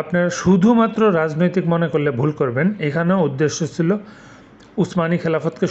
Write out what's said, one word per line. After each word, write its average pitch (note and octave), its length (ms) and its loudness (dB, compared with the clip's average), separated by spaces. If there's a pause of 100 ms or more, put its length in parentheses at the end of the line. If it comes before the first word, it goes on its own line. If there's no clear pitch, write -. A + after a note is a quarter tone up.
আপনারা F3 280 -2 (120)
শুধুমাত্র A3 600 4 (120)
রাজনৈতিক E3 540 0
মনে E3+ 220 0
করলে D3+ 220 0
ভুল C#3 220 0
করবেন। C#3 340 0 (140)
এখানেও E3 440 0
উদ্দেশ্য C#3+ 340 -2 (160)
ছিল E3+ 160 0 (840)
উসমানী F3 420 0
খেলাফতকে E3 520 -2